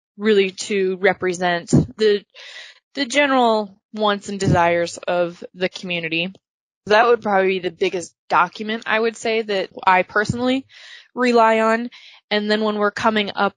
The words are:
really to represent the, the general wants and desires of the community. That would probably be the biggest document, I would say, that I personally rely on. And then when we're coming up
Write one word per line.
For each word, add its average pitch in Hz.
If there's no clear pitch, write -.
really 202
to 190
represent 180
the, 208
the 269
general 240
wants 208
and 202
desires 170
of 175
the 180
community. 175
That 220
would 233
probably 190
be 185
the 170
biggest 180
document, 208
I 220
would 226
say, 226
that 202
I 185
personally 247
rely 233
on. 226
And 208
then 214
when 214
we're 208
coming 214
up 196